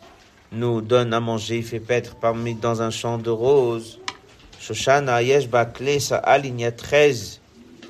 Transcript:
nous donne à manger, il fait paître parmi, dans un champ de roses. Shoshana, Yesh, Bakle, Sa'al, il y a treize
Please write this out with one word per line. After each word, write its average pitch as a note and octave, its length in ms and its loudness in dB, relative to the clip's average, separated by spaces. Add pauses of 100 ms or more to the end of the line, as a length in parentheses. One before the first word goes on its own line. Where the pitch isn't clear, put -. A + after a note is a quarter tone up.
(540)
nous A#2 280 -2
donne A#2 320 2
à A#2 80 0
manger, A2+ 380 -4
il A2+ 40 -6
fait A2+ 160 -8
paître A#2 360 -4
parmi, A#2 400 -2
dans A2+ 260 -2
un A2+ 80 0
champ A#2 280 -6
de A#2 120 -6
roses. A#2 720 0 (600)
Shoshana, B2 640 0
Yesh, C3 240 2
Bakle, B2 540 0
Sa'al, C3+ 440 2
il B2 140 -8
y A#2+ 60 -4
a A#2 80 -2
treize C3+ 680 2 (500)